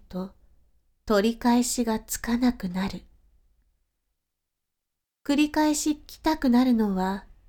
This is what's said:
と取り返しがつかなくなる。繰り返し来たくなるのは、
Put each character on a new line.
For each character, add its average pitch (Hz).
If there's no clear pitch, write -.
と 185
取 214
り 226
返 247
し 247
が 226
つ -
か 233
な 247
く 196
な 185
る。 180
繰 285
り 294
返 302
し 294
来 -
た 311
く 277
な 247
る 254
の 214
は、 190